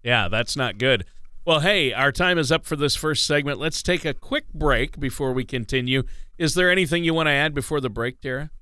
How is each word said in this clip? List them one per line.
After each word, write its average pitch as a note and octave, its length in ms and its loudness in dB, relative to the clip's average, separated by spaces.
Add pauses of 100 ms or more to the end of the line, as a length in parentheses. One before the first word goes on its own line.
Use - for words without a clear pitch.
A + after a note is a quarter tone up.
yeah, A#2 260 2
that's A2 260 0
not A#2+ 220 -2
good. B2 260 2 (420)
Well, D#3 160 2
hey, E3+ 320 2
our C3+ 180 2
time F3+ 260 2
is D3 140 2
up D#3+ 140 2
for D#3 100 -4
this C#3+ 200 0
first D#3 300 0
segment. C#3+ 320 0
Let's D#3 240 -4
take F3 240 0
a D3 80 0
quick - 400 -6
break C#3+ 460 2
before C3+ 340 -2
we B2+ 120 0
continue. B2+ 580 0 (340)
Is D#3 160 0
there F3+ 160 4
anything F3 340 2
you E3 100 2
wanna D#3+ 180 2
add D3 240 2
before C#3+ 260 -2
the C3 80 -2
break, A#2 320 -6
Tara? C#3 300 -6 (100)